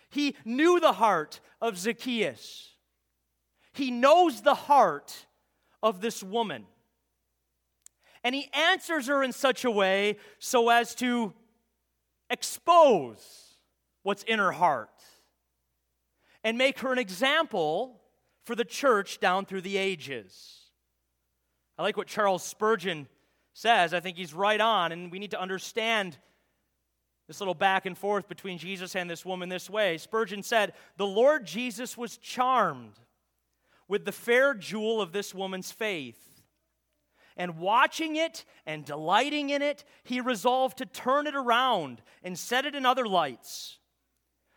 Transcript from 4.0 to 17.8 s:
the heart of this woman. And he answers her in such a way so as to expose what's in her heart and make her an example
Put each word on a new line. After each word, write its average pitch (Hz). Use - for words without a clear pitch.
the 277
heart 202
of 214
this 214
woman. 185
And 247
he 269
answers 320
her 277
in 262
such -
a 240
way 202
so 233
as 233
to 240
expose 247
what's 196
in 220
her 185
heart 147
and 226
make 269
her 254
an 247
example 220